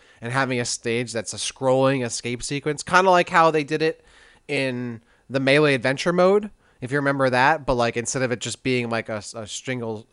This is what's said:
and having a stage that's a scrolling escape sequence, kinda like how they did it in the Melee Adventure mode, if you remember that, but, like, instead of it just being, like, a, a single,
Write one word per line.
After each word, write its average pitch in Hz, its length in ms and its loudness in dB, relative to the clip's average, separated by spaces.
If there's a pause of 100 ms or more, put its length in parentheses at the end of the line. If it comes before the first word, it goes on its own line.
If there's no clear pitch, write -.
(220)
and 120 100 -8
having 127 280 0
a 120 60 -2
stage 117 460 -4
that's 113 220 -8
a 107 40 -12
scrolling 131 680 0
escape 120 380 -6
sequence, 147 400 -6
kinda 185 260 4
like 175 200 4
how 165 200 4
they 156 140 0
did 151 180 -4
it 160 240 -4 (420)
in 123 540 -4 (260)
the 131 120 -4
Melee 139 340 4
Adventure 131 400 0
mode, 196 380 4 (300)
if 123 100 -8
you 143 80 0
remember 139 320 2
that, 139 340 4
but, 139 80 0
like, 117 240 0
instead 120 240 -4
of 123 100 -2
it 117 100 -4
just - 200 -10
being, 123 300 -2
like, 113 180 -4
a, 107 140 -8 (100)
a 110 140 -12
single, 113 640 -8